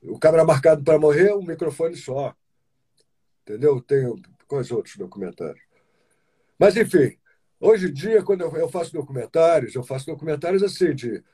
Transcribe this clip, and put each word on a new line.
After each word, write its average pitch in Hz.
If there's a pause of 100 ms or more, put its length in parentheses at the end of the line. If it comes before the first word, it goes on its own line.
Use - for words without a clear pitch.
O 104
Cabra 160
Marcado 156
pra 156
Morrer, 156
um 202
microfone 165
só. 135 (1040)
Entendeu? 127
Tem 127 (260)
quais 135
outros 113
documentários? 92 (960)
Mas, 196
enfim, 156 (420)
hoje 190
em 143
dia, 196
quando 190
eu, 160
eu 160
faço 170
documentários, 143
eu 127
faço 135
documentários 160
assim, 180
de 117 (120)